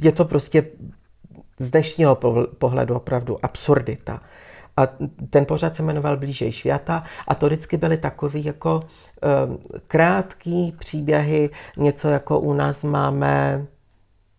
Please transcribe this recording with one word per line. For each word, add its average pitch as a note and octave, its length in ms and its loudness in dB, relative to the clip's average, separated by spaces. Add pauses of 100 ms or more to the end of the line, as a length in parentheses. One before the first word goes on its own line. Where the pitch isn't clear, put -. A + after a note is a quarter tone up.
je D#3 100 8
to D#3+ 140 4
prostě D#3 420 2 (920)
z B2+ 100 -4
dnešního D#3 460 4
pohl-, A#2+ 320 2 (100)
pohledu B2 380 0
opravdu B2 500 -4
absurdita. B2+ 760 -2 (560)
A C3+ 100 4 (420)
ten C#3+ 160 4
pořad D#3+ 300 -2
se D#3+ 80 -4
jmenoval D3 340 -2
Blížej C3+ 360 -4
světa D3+ 500 -2 (240)
a D#3 80 2
to - 100 0
vždycky D#3+ 320 0
byly D#3+ 200 0
takový D3 480 -6
jako, D#3+ 380 -2 (400)
eh, C3+ 640 0
krátký F3 920 0
příběhy, D3+ 720 0 (280)
něco C#3+ 320 2
jako D3 300 0
u D3 140 0
nás C#3+ 300 -2
máme, C#3 800 0 (720)